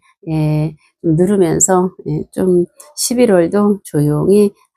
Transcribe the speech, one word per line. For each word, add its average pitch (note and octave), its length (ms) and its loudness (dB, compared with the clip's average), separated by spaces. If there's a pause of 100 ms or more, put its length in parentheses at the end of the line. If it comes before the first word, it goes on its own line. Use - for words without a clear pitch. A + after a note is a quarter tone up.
(280)
예, D#3 460 -2 (280)
좀 D#3+ 140 0
누르면서, F#3 720 0 (180)
예, D3+ 240 -6
좀 F3+ 320 0 (320)
십일월도 G#3 880 0
조용히 D#3 680 0 (240)